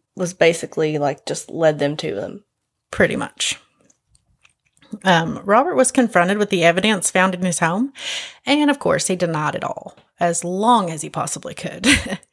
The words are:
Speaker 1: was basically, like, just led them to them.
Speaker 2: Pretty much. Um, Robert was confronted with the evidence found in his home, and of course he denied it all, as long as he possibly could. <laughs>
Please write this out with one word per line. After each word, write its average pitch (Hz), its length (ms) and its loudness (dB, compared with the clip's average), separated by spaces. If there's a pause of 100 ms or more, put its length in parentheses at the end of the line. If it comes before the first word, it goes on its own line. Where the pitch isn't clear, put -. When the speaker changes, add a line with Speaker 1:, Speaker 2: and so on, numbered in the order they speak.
(160)
Speaker 1:
was 180 180 -6
basically, 160 640 0
like, 143 260 -2
just - 260 -8
led 156 280 2
them 147 200 -2
to - 160 -6
them. - 300 -8 (460)
Speaker 2:
Pretty - 260 0
much. - 420 -6 (1500)
Um, 165 400 2
Robert 262 300 2
was 254 160 4
confronted 202 480 2
with 208 100 0
the 180 160 0
evidence 190 460 2
found 185 240 2
in 180 100 -6
his 175 140 0
home, 190 340 0 (540)
and 294 240 2
of 277 80 0
course - 300 0
he 185 80 0
denied 156 400 -2
it - 80 -6
all, - 320 -10 (240)
as 175 240 0
long 196 460 2
as 156 120 -8
he 151 80 -10
possibly - 440 -8
could. - 380 -8
<laughs> - 260 -2 (140)